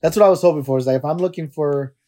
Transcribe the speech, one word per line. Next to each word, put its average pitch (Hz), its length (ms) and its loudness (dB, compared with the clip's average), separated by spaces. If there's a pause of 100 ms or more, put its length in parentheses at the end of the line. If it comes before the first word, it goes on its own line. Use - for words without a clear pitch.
that's 160 160 -2
what 208 100 6
I - 20 6
was 180 140 2
hoping 156 220 2
for. 135 140 -2
Is 127 80 -2
like, 131 100 0
if 135 80 -4
I'm 156 140 -4
looking 180 300 -6
for 143 460 -4 (140)